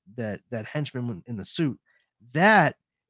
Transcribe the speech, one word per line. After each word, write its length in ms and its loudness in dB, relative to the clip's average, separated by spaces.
that, 260 -6
that 140 -6
henchman 640 -6
in 100 -10
the 80 -10
suit, 320 -2
that 440 4